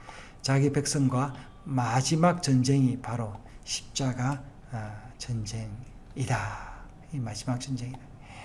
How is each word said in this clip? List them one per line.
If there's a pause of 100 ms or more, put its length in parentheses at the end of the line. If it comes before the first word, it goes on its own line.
(420)
자기
백성과 (300)
마지막
전쟁이
바로 (320)
십자가, (280)
아, (200)
전쟁이다. (460)
이
마지막
전쟁이다. (460)